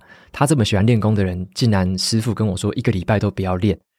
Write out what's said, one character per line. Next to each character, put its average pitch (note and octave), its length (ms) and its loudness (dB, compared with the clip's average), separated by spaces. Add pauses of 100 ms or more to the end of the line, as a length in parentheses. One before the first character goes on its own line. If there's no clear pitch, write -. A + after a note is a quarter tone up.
(300)
他 - 160 0
这 D3 80 2
么 B2+ 80 2
喜 G#2 140 0
欢 F#2+ 80 4
练 A2+ 160 4
功 G#2+ 140 2
的 G#2 100 0
人， F2+ 300 -6
竟 A#2+ 160 2
然 F#2+ 260 0
师 A2 240 -2
父 A2 140 -2
跟 G#2+ 120 0
我 G2+ 80 -2
说 G#2 200 -2
一 B2+ 80 -4
个 A#2 100 2
礼 F#2 100 -2
拜 G#2+ 160 0
都 G2+ 120 0
不 - 100 -8
要 F#2 160 -2
练， F#2 220 0 (200)